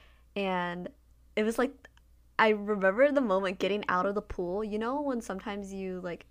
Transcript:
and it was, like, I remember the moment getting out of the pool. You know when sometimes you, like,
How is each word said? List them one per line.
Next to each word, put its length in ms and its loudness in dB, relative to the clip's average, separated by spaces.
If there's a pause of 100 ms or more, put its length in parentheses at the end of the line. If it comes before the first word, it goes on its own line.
(340)
and 540 -2 (480)
it 80 2
was, 140 -2
like, 300 -2 (500)
I 120 8
remember 600 4
the 100 2
moment 360 2
getting 300 0
out 160 2
of 100 0
the 60 -2
pool. 420 -4
You 160 -6
know 220 -2
when 220 -2
sometimes 500 -8
you, 300 -6
like, 280 -8